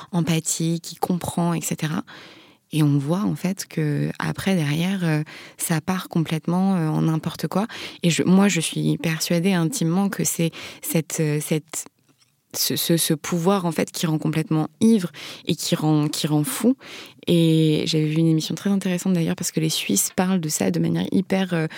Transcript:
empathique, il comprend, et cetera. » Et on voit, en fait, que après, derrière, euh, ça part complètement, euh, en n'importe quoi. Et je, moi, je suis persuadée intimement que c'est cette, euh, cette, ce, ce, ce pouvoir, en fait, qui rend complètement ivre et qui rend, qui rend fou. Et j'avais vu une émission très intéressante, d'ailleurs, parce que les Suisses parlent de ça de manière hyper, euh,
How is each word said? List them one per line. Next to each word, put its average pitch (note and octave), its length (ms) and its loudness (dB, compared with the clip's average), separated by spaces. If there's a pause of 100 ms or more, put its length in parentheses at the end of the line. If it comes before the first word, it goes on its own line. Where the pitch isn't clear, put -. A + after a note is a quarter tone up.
(120)
empathique, E3 800 -2
il - 80 -18
comprend, E3+ 540 0
et D#3+ 80 -4
cetera. » D#3 420 -4 (680)
Et D3+ 100 4
on C#3+ 140 4
voit, D3+ 260 0
en F3+ 120 0
fait, F3+ 300 -4
que D3 540 -2
après, F3 360 -2
derrière, E3+ 480 0
euh, D#3 200 2 (340)
ça D#3+ 220 -2
part F#3 300 -4
complètement, F3 680 0
euh, D#3+ 140 0
en D#3 140 0
n'importe D#3+ 440 -2
quoi. F#3+ 180 0 (380)
Et F3 60 4
je, D#3 140 2
moi, F#3+ 260 6
je F3 100 0
suis D#3 380 0
persuadée E3+ 560 0
intimement E3+ 560 2
que F3 160 -2
c'est E3 260 -2 (300)
cette, E3+ 400 -2
euh, D3+ 200 0
cette, - 440 -4 (680)
ce, - 220 -2
ce, E3+ 220 2
ce D#3+ 160 2
pouvoir, F3 520 0
en E3+ 60 0
fait, E3+ 200 0
qui - 140 -4
rend D#3 120 2
complètement D#3 500 0 (140)
ivre A3 300 4 (340)
et E3 100 0
qui - 200 -2
rend, D3+ 340 2
qui - 180 -4
rend D3+ 160 2
fou. A#3 320 0 (540)
Et D#3+ 580 4
j'avais D#3 180 0
vu D3+ 140 -2
une E3 80 4
émission D#3+ 280 2
très G3 140 -4
intéressante, F#3+ 420 0
d'ailleurs, E3+ 240 2
parce - 160 -6
que - 80 -2
les D#3 100 2
Suisses - 460 -2
parlent F#3 240 2
de D#3+ 80 -4
ça F#3+ 240 0
de E3 80 0
manière E3 320 0
hyper, F#3+ 420 0
euh, D#3+ 140 0 (100)